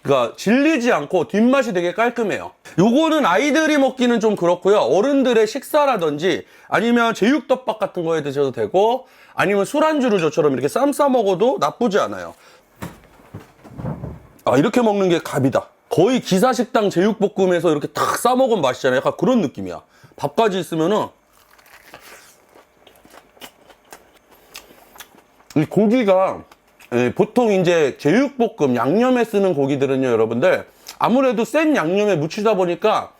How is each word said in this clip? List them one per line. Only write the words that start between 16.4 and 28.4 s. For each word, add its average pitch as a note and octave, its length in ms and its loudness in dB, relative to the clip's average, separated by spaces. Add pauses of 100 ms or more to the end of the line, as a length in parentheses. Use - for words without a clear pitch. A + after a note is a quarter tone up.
제육볶음에서 F3+ 800 0
이렇게 D3 180 -2
탁 - 300 -4
싸먹은 B3 440 0
맛이잖아요. B2+ 380 0
약간 C3+ 180 -2
그런 A#3 240 2
느낌이야. F#2+ 400 -8 (340)
밥까지 G3 420 -2
있으면은 E3+ 500 -2 (4000)
이 D3+ 80 2
고기가, F#3+ 800 2 (500)
예, A#2+ 200 2
보통 G#3+ 380 0
이제 E3+ 460 2
제육볶음, G#3 800 0